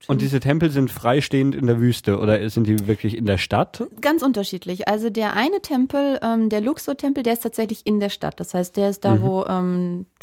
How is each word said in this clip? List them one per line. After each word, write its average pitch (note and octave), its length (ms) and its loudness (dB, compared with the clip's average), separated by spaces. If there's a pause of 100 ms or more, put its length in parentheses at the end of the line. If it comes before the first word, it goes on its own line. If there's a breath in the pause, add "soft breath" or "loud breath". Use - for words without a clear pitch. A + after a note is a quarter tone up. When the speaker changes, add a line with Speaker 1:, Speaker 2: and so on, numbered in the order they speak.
Speaker 1:
und C#3 80 2
Speaker 2:
hin. - 20 2
Speaker 1:
diese C3+ 220 0
Tempel D#3 300 2
sind C#3 200 2
freistehend C3+ 640 2
in B2+ 120 0
der A#2 140 4
Wüste A#2 380 2
oder G#2+ 320 2
sind A#2 160 2
die G#2+ 200 2
wirklich G#2+ 300 0
in A2+ 80 -4
der G2 140 2
Stadt? - 440 -2 (200)
Speaker 2:
Ganz D#4 200 2
unterschiedlich. G3 640 -4
Also G#3+ 220 0
der G#3+ 260 -2
eine E4+ 280 0
Tempel, C#4 580 0
ähm, A3+ 300 0
der G#3+ 100 0
Luxor-Tempel, C#4 640 -2
der A#3 100 0
ist A#3 100 -2
tatsächlich A3+ 440 -4
in G#3 140 2
der G3+ 100 -2
Stadt. - 280 -8
Das F3+ 140 -10
heißt, F3+ 240 -4
der G3+ 140 2
ist G3 140 -6
da, G#3 100 4
Speaker 1:
Mhm. G3+ 80 2
Speaker 2:
wo, F#3+ 240 0
ähm, F3+ 600 -2 (160)